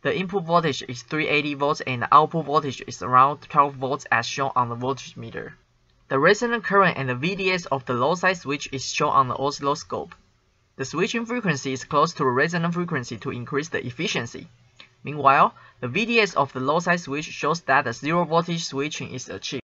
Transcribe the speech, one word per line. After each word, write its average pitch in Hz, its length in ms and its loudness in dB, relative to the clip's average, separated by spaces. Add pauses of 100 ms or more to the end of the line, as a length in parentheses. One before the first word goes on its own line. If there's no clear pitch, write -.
The 143 140 0
input 185 280 -2
voltage 165 460 2
is 123 140 -10
three 156 260 -2
eighty 147 240 2
volts 143 280 0
and 127 200 -4
the - 120 2
output 156 320 6
voltage 143 400 -2
is - 160 -10
around 131 420 4
twelve 143 320 2
volts 135 360 -4
as 117 160 2
shown 139 300 -2
on 123 100 2
the 120 80 -4
voltage 127 400 -4
meter. 113 400 -12 (540)
The 139 100 2
resonant 208 460 4
current 190 320 4
and 135 100 -4
the 127 80 -2
V 165 200 -4
D 190 160 0
S 175 160 -2
of 135 180 -2
the 131 80 -2
low 131 220 2
side 185 220 0
switch 139 360 -6
is 131 120 -6
shown - 280 -2
on 131 160 4
the 120 60 -2
oscilloscope. 139 800 -4 (600)
The 131 100 -6
switching 226 400 -2
frequency 185 460 -2
is 131 140 -6
close 156 300 2
to 151 80 -2
the 131 60 4
resonant 165 440 0
frequency 156 460 -4
to 135 120 -8
increase 123 380 -6
the - 140 -6
efficiency. 123 640 -6 (560)
Meanwhile, 147 520 4 (240)
the 127 80 -6
V 165 180 0
D 233 140 2
S 196 160 2
of 139 180 0
the 131 60 -4
low 139 180 2
side 175 220 2
switch 151 260 -6
shows 156 360 -2
that 139 240 2
the 117 80 -4
zero 160 300 0
voltage 165 400 0
switching 139 520 -6
is 127 140 -12
achieved. - 420 -8